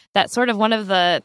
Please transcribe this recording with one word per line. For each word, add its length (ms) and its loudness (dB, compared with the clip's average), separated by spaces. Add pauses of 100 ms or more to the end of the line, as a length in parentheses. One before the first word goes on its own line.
(140)
that 160 2
sort 180 0
of 80 -2
one 160 0
of 140 -4
the 380 0